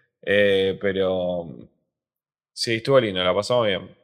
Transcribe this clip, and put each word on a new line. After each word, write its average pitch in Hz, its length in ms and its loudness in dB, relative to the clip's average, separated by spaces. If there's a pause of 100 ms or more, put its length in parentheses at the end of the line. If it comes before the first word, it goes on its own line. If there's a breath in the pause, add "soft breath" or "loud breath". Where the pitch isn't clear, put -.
(300)
Eh, 98 520 2
pero 92 640 -2 (1040)
sí, - 240 -4
estuvo 131 240 2
lindo, 95 240 0
la 90 100 2
pasamos 110 340 0
bien. 92 220 -4 (140)